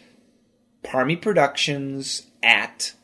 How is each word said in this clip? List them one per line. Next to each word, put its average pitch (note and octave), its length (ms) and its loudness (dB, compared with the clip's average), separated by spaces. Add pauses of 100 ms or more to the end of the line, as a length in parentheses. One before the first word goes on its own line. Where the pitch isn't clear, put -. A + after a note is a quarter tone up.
(840)
parmy C3 320 0
productions C#3+ 1120 -2 (160)
at A2+ 500 2 (100)